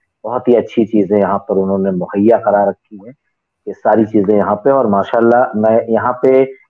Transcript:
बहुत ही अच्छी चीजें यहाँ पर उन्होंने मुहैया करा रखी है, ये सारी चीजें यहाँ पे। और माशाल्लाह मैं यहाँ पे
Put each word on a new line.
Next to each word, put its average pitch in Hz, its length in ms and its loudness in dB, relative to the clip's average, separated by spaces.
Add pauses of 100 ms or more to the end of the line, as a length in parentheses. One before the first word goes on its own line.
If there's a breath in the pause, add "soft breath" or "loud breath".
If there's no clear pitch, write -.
(240)
बहुत 120 240 -8
ही 120 80 4
अच्छी 110 300 0
चीजें 104 320 0
यहाँ 98 200 0
पर 101 160 -6
उन्होंने 95 380 -2
मुहैया 101 460 0
करा 101 320 0
रखी - 280 -10
है, 117 140 -20 (560)
ये 101 60 -8
सारी 110 320 0
चीजें 104 320 0
यहाँ 98 180 0
पे। 139 160 0
और 135 160 0
माशाल्लाह 117 680 0
मैं 113 300 0
यहाँ 117 260 -2
पे 131 300 2 (260 loud breath)